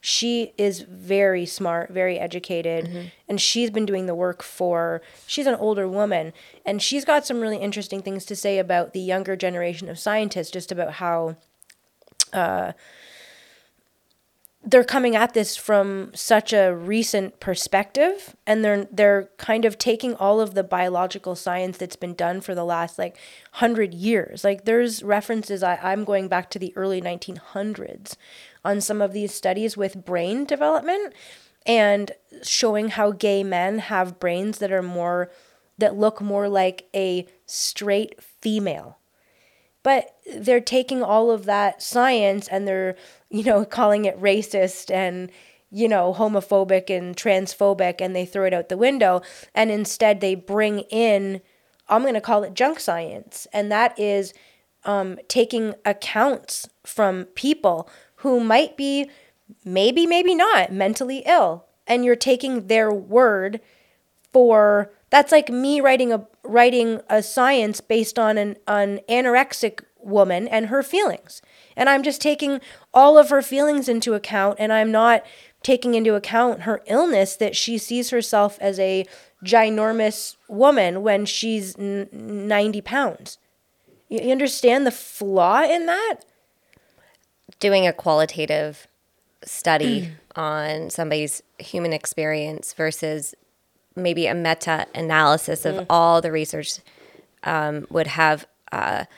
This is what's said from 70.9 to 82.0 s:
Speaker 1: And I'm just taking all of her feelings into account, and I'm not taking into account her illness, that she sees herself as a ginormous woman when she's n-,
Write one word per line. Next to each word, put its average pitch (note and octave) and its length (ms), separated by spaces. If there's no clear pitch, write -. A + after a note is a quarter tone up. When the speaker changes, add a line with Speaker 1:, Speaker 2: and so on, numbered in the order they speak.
Speaker 1:
And C4 140
I'm C#4 120
just C#4+ 200
taking D4 380
all C#4+ 240
of D4 120
her C4+ 120
feelings C#4 460
into A3+ 260
account, G3+ 440
and G#3+ 140
I'm A3 200
not A3+ 320
taking B3 320
into A3 200
account A3 480
her G#3 240
illness, A3+ 500
that G#3+ 200
she A#3 220
sees A#3+ 320
herself G#3+ 500
as G3 200
a F#3+ 240
ginormous A3 920
woman G#3 540
when G3+ 240
she's G#3 520
n-, G3+ 340